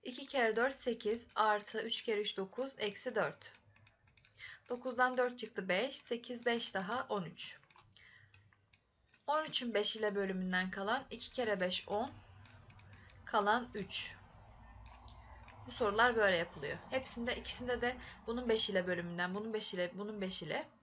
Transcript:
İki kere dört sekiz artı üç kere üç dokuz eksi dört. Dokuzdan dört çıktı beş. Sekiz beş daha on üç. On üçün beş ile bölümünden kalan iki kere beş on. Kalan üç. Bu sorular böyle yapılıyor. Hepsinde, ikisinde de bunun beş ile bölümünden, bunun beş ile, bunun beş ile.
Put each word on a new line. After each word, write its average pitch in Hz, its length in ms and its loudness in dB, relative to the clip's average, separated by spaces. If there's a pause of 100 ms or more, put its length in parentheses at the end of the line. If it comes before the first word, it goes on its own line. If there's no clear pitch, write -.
İki 262 220 -6
kere 226 300 2
dört 262 200 4
sekiz 233 600 -2
artı 214 460 2
üç 226 200 -2
kere 208 200 0
üç 202 160 -2
dokuz 240 400 -4
eksi 214 380 -4
dört. 156 380 0 (1160)
Dokuzdan 247 480 0
dört 247 220 2
çıktı 190 300 -6
beş. 214 280 2
Sekiz 240 480 -6
beş 233 280 2
daha 202 360 -2
on 202 140 0
üç. - 360 -8 (1700)
On 311 180 2
üçün 240 280 0
beş 208 220 4
ile 214 200 2
bölümünden 185 560 0
kalan 214 380 0
iki - 220 -10
kere 214 280 2
beş 185 280 0
on. 214 240 0 (1120)
Kalan 226 480 4
üç. - 420 -2 (1500)
Bu 247 40 -12
sorular 226 440 6
böyle 196 220 6
yapılıyor. 165 400 -2 (120)
Hepsinde, 247 460 0
ikisinde 240 460 -2
de 247 160 0 (300)
bunun 240 220 -2
beş 220 200 6
ile 185 180 2
bölümünden, 175 460 -2
bunun 214 200 -6
beş 214 200 0
ile, 180 200 -2
bunun 208 280 -6
beş 190 200 -2
ile. 226 280 -4 (140)